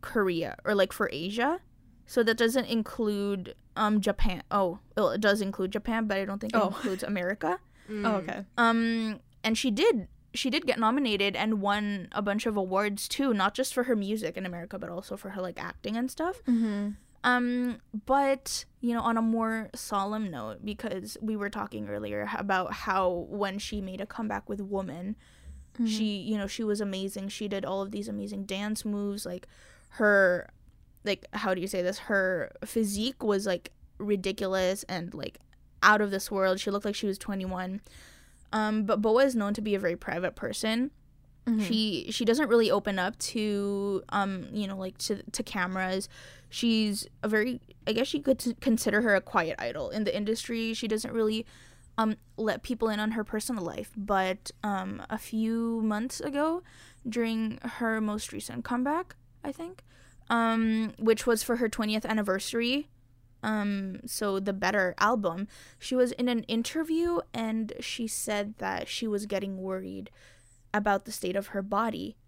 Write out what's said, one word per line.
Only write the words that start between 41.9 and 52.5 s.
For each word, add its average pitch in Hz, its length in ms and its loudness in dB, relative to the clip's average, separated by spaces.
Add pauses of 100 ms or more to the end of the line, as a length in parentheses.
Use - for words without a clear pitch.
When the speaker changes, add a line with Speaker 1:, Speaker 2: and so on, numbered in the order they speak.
Speaker 1:
she 226 140 -2
doesn't 247 240 4
really 226 220 6
open 196 280 2
up 185 200 -2
to, 202 880 -2
um, 196 440 0
you 208 140 -2
know, 196 120 -6
like, 190 200 -8
to, 202 240 -4 (100)
to - 100 -4
cameras. 185 680 -2 (400)
She's 220 580 2 (160)
a 214 60 0
very, 220 320 2 (260)
I 220 60 0
guess 240 220 0
you 285 80 0
could 262 180 4
s-, 233 200 -2
consider 226 420 4
her 214 120 6
a 190 60 6
quiet 170 380 0
idol 123 320 -4
in 214 140 -2
the 208 120 0
industry. 226 560 -2
She 226 160 -4
doesn't 220 240 -2
really, 220 320 0 (540)
um, 220 180 2 (220)
let 214 240 0